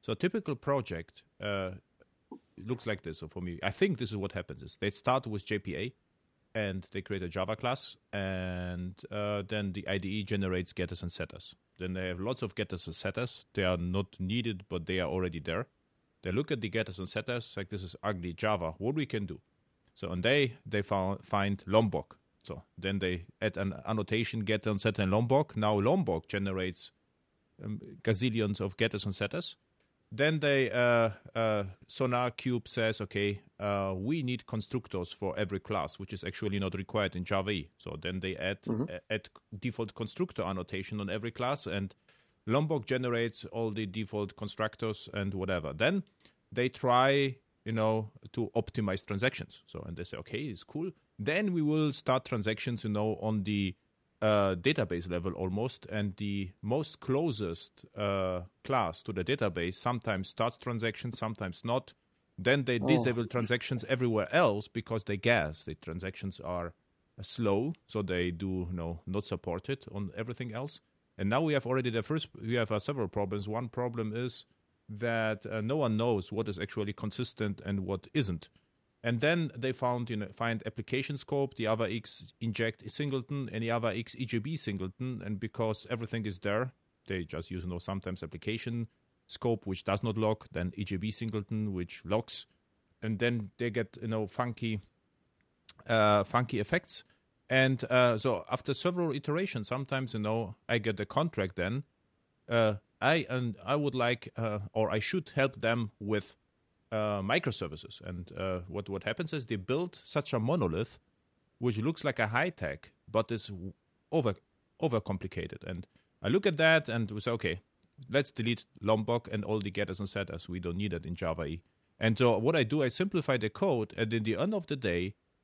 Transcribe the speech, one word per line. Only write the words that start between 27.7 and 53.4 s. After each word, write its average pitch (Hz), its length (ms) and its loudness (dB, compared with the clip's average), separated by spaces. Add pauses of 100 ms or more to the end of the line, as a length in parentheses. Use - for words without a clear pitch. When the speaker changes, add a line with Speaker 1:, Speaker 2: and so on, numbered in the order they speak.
Speaker 1:
gazillions 110 580 2
of 98 160 -2
getters 113 280 2
and 98 100 0
setters. - 420 -4 (560)
Then 147 280 4
they, 139 300 6
uh, 120 400 6 (240)
uh, 110 300 4 (220)
Sonar 123 460 2
Cube 120 340 0
says, 110 340 0
"Okay, 101 420 0 (180)
uh, 101 360 0
we 135 260 0
need 123 240 -4
constructors 107 680 -4
for - 260 -2
every 101 220 0
class," 85 380 -4
which 95 140 -8
is 98 120 -8
actually 98 340 -2
not 95 160 0
required 95 400 0
in 90 100 -4
Java 98 260 0
E. 90 260 -2
So - 240 -10
then 90 200 -4
they 92 160 -4
add, 95 260 -4
Speaker 2:
Mm-hmm. 117 200 -2
Speaker 1:
uh, 90 160 -6 (100)
add 110 200 -4 (280)
default 113 380 -4
constructor - 480 -4
annotation 95 580 -4
on 98 100 -4
every 110 200 -4
class, 127 360 -2
and 98 280 -2 (520)
Lombok 147 400 2
generates 120 680 0
all 113 180 0
the 107 160 -2
default 104 480 -4
constructors 110 800 -4
and 98 220 0
whatever. 90 400 0
Then 151 280 2 (480)
they 123 200 0
try, 135 640 4 (280)
you 113 80 -4
know, 110 380 2 (220)
to 117 240 -2
optimize 104 500 0
transactions. - 600 -2
So, - 200 -12
and 85 100 -8
they 87 80 -6
say, - 120 -8
"Okay, - 280 -6
it's 113 200 -8
cool. 170 260 -6 (300)
Then 180 320 2
we 170 100 2
will 151 300 4
start 127 320 2
transactions, 110 580 -2
you 107 80 -4
know, 107 300 0
on 110 240 0